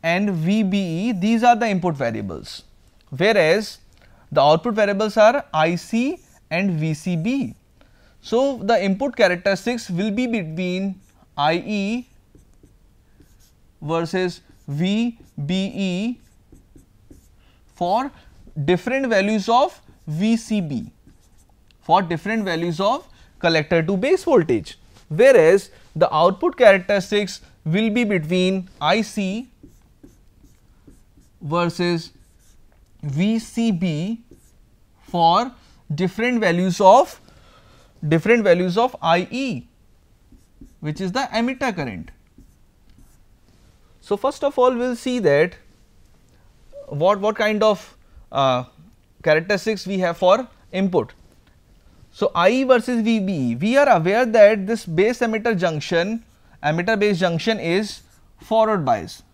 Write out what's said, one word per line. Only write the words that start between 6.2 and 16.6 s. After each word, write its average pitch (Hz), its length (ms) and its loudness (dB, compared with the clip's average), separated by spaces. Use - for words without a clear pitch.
and 185 300 -2
V 156 140 -2
C 175 240 -4
B. 220 360 -4
So 254 420 0
the 180 180 2
input 196 360 -2
characteristics 196 720 0
will 190 220 -4
be 247 140 -2
between 185 760 -6
I 151 200 0
E 214 420 -6
versus 170 580 -4
V 202 500 -2
B 190 300 -4
E 196 440 -6